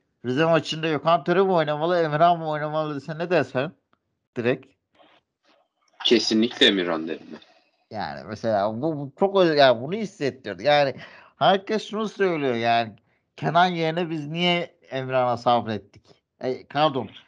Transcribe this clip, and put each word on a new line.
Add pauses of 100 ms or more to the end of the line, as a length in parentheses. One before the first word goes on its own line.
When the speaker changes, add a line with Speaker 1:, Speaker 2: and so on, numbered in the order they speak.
(240)
Speaker 1:
Rize
maçında
Gökhan
Töre
mi
oynamalı,
Emirhan
mı
oynamalı
dese
ne
dersen (640)
direkt? (1400)
Speaker 2:
Kesinlikle
Emirhan
derim
ben. (560)
Speaker 1:
Yani
mesela
bu,
bu
çok
özel,
yani
bunu
hissettiriyor.
Yani (440)
herkes
şunu
söylüyor
yani (440)
Kenan
yerine
biz
niye (160)
Emirhan'a
sabrettik? (380)
E,
pardon, (200)